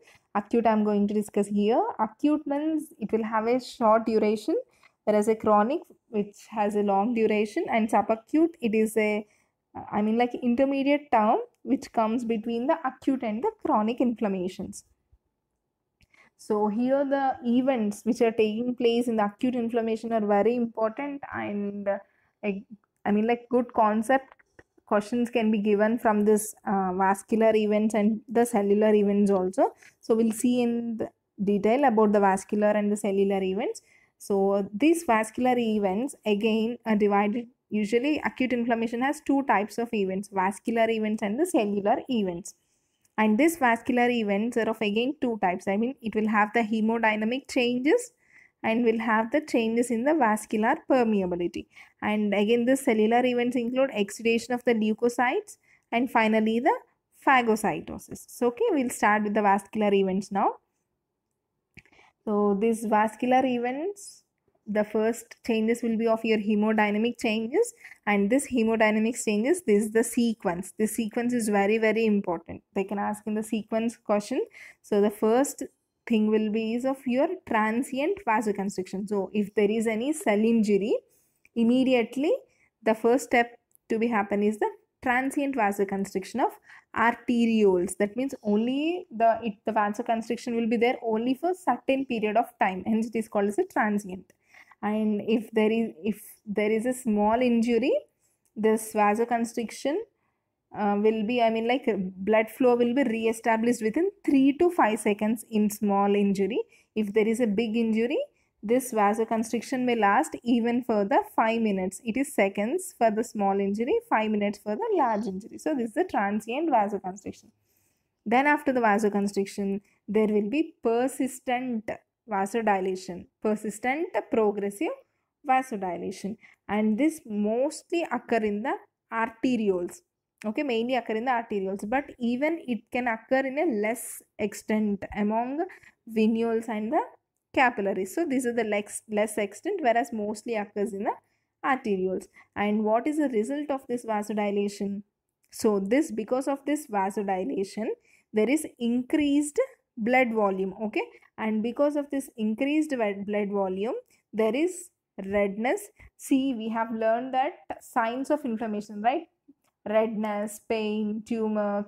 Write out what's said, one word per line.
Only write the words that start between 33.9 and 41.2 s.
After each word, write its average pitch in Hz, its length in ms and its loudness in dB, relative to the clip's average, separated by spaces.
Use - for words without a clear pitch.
So 196 580 0
these 320 300 2
vascular 247 520 0
events 214 600 0
again 220 580 0
are 220 120 2
divided. 208 500 2
Usually 240 540 0
acute 247 300 -2
inflammation 233 480 -2
has 294 180 -2
two 277 220 0
types 262 340 0
of 233 160 -4
events, 196 400 -2
vascular 214 560 0
events 220 340 -2